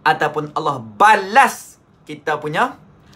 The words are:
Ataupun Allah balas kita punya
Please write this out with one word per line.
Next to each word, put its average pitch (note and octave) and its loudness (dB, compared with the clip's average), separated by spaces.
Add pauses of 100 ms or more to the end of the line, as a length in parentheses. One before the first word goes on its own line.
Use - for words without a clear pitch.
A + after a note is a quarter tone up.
Ataupun D3+ -2
Allah D3 -4
balas G3+ 2 (320)
kita D3+ -6
punya F3+ -4 (360)